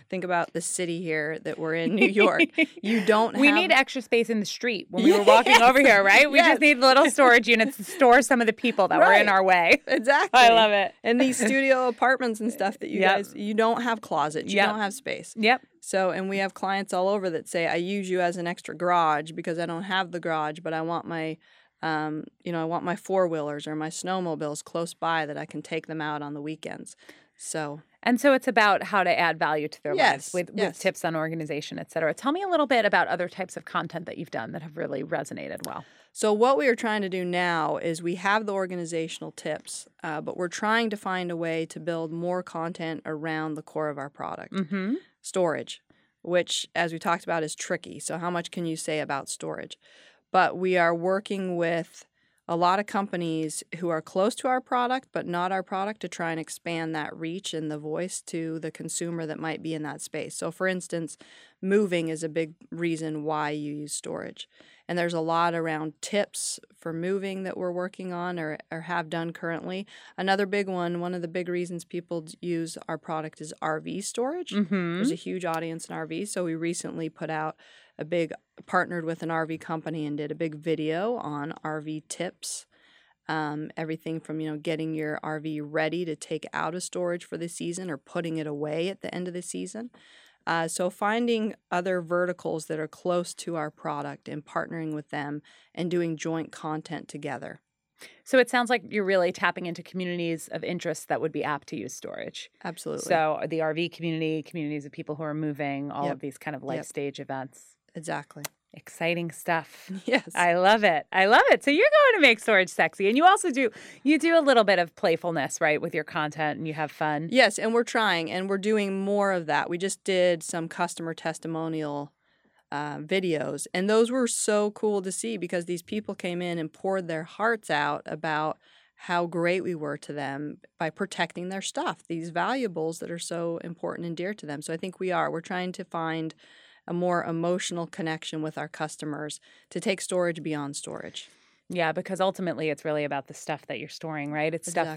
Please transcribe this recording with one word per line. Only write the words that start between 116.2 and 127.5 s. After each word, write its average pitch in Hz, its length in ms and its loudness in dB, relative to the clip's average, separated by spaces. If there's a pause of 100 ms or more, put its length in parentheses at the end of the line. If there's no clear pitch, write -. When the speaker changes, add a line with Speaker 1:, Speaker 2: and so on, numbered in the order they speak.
Speaker 2:
and 160 80 -6
you 151 80 -6
have 151 160 -4
fun. 151 400 -2
Speaker 1:
Yes, 233 260 4
and 220 160 -2
we're 240 100 2
trying, 185 460 0
and 185 180 -4
we're 196 120 0
doing 202 400 0
more 196 320 0
of 175 160 -2
that. 151 240 0
We 175 80 -4
just 190 240 -6
did 180 400 2
some 165 240 -6
customer 165 480 -6
testimonial, 160 960 -6 (600)
uh, 147 280 -6
videos, 151 760 -2
and 190 160 -2
those 226 220 4
were 254 160 2
so 208 420 0
cool 208 320 -2
to 185 100 -6
see 226 240 -6
because 175 300 -4
these 175 160 -6
people 214 320 -8
came 175 260 -6
in 175 200 -4
and 156 120 -6
poured 190 360 -4
their 160 160 -4
hearts 214 480 -2